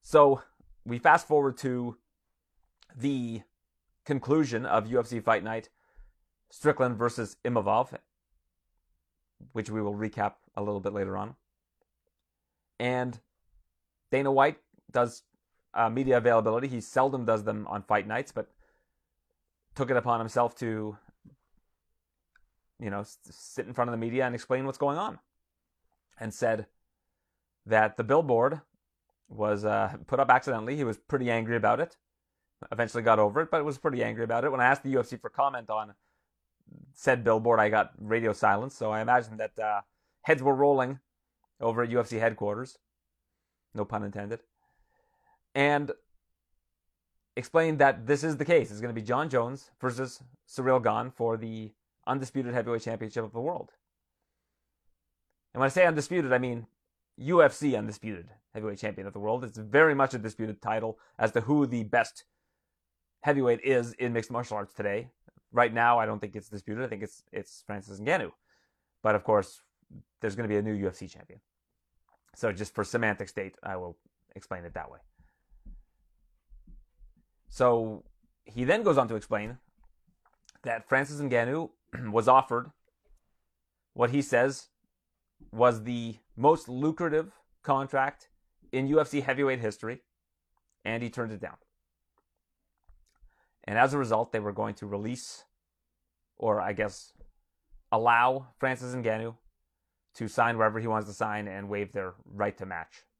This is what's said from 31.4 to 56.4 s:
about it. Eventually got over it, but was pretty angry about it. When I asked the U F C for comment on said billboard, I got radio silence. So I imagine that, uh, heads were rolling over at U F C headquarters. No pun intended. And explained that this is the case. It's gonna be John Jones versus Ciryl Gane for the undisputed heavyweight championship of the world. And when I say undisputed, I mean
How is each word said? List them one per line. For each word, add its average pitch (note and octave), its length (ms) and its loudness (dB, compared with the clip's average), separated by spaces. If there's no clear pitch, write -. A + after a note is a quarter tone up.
about A2 240 4
it. - 180 -4
Eventually A2+ 320 -4
got A2 160 6
over G#2+ 220 4
it, D#3+ 100 -4
but D3+ 140 0
was C#3 120 -4
pretty B2 260 -2
angry A2+ 200 -4
about A#2 220 -2
it. D3 60 0
When C3 100 0
I B2 40 4
asked C3 180 4
the C3+ 80 -4
U C3 80 2
F A2+ 80 -2
C B2+ 100 -12
for - 120 -12
comment C3 400 -2
on G#2+ 240 -6
said B2 300 0
billboard, A2+ 360 4
I G#2+ 100 4
got G#2+ 280 2
radio A2 360 0
silence. G#2+ 420 0
So A2 160 -4
I G#2+ 100 -2
imagine A2+ 360 0
that, A2 220 -8
uh, G#2+ 220 -4
heads D3 200 2
were C3+ 140 2
rolling C3+ 440 2
over A#2 240 0
at A2+ 60 -2
U A#2+ 100 2
F A2+ 80 -2
C A#2 100 -6
headquarters. A2 600 -2
No G#2+ 100 -4
pun G#2 200 -6
intended. G#2 380 -10
And D3 380 2
explained D#3 440 2
that C3+ 280 4
this C#3+ 160 2
is D#3 140 -2
the D3 80 -4
case. D3 260 4
It's G#2 80 -12
gonna A#2 140 -6
be A2+ 80 -6
John B2 280 -2
Jones B2+ 420 -2
versus B2+ 420 -6
Ciryl B2+ 340 2
Gane A2+ 300 0
for A#2 240 -2
the A2 380 -10
undisputed C3 460 -4
heavyweight A#2 280 -2
championship A2+ 420 -6
of G#2+ 100 -10
the A#2 80 -8
world. E3 300 -8
And B2 60 -8
when C3+ 60 4
I C3+ 40 2
say F3+ 160 6
undisputed, D#3 460 0
I B2 60 6
mean A#2+ 300 -4